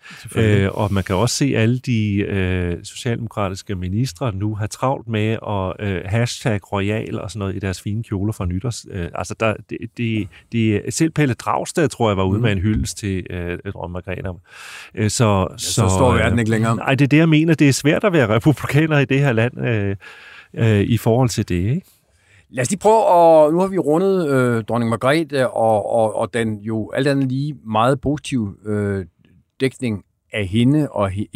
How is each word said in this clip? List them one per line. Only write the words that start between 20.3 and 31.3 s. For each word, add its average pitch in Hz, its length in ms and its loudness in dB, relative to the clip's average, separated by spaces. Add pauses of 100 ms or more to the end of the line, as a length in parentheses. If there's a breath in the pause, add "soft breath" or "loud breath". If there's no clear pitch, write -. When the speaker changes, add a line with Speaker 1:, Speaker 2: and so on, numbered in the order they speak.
Speaker 2:
øh, 110 280 4
i 113 160 2
forhold 120 320 2
til - 200 -4
det, 90 60 -2
ikke? 110 260 -2 (680 soft breath)
Speaker 3:
Lad 123 120 -6
os 120 80 -2
lige 202 100 -4
prøve 214 160 4 (520)
at, 156 60 0
nu 170 60 2
har 190 80 0
vi 190 100 -6
rundet, 170 520 2
øh, 123 340 2
dronning 117 260 -2
Margrethe 131 600 0
og, 110 440 2
og, 110 220 2
og 110 180 -2
den 113 260 -2
jo 110 360 -6
alt 135 120 0
andet 139 220 2
lige 139 260 -4 (100)
meget 113 360 2
positive, 135 540 -4 (100)
øh, 101 400 -2 (560)
dækning 123 420 -4 (300)
af 107 120 -2
hende 123 440 2
og 98 200 -2
he-, 98 260 -6